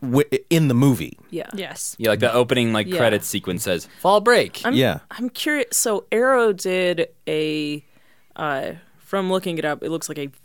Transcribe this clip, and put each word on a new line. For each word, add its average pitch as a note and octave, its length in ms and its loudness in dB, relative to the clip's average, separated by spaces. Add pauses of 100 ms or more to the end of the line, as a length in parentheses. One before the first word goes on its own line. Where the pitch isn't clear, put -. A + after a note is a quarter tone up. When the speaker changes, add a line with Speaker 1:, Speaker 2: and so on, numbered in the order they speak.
(120)
Speaker 1:
wi-, C3+ 260 2 (120)
in D#3+ 180 4
the B2 60 2
movie. A#2+ 440 2 (120)
Speaker 2:
Yeah. - 240 -8
Speaker 3:
Yes. - 440 -10
Speaker 4:
Yeah, A2+ 120 2
like, G#2 100 2
the A#2 120 2
opening, A#2+ 400 2
like, G#2+ 140 0
Speaker 2:
Yeah. F3+ 100 -4
Speaker 4:
credits A2 300 2
sequence F#2 380 -4
says, F2 220 -2 (140)
"Fall G3+ 200 4
Break." G3+ 440 2
Speaker 2:
I'm, A#3+ 100 0
Speaker 1:
Yeah. A#2+ 260 2 (100)
Speaker 2:
I'm B3 200 -8
curious. D4 460 -4
So G#3 360 -2
Arrow A#3+ 400 4
did F3+ 560 -2 (200)
a, D3+ 560 -4 (520)
uh, C#3 360 -4 (260)
from F#3+ 320 -4
looking F#3 280 -2
it D#3 80 -4
up, D3 160 -4
it - 80 -6
looks D#3+ 180 -6
like D3 100 -10
a C#3 120 -10 (140)